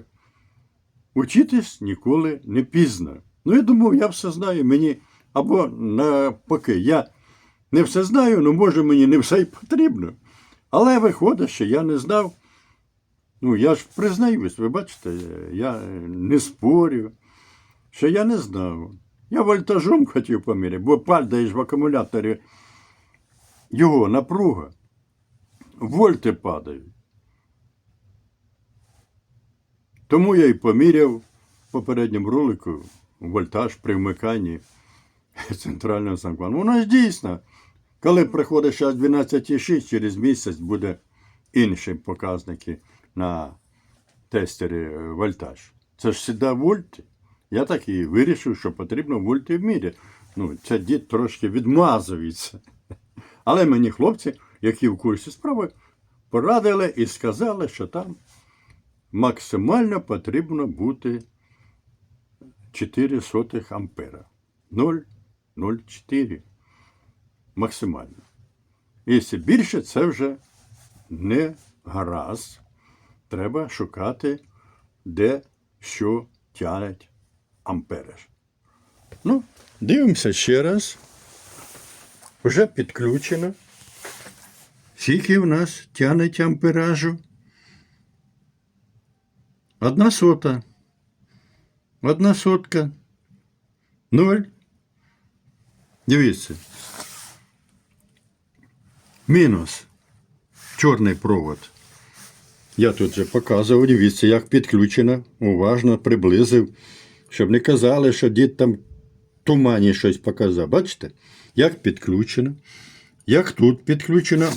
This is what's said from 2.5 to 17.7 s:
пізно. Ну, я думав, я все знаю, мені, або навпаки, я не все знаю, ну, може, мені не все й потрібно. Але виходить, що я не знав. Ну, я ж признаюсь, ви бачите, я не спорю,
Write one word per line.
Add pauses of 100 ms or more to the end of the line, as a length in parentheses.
пізно. (280)
Ну,
я
думав,
я
все
знаю,
мені, (360)
або
навпаки,
я (640)
не
все
знаю,
ну,
може,
мені
не
все
й
потрібно. (560)
Але
виходить,
що
я
не
знав. (1120)
Ну,
я
ж (100)
признаюсь,
ви
бачите, (400)
я (260)
не
спорю, (800)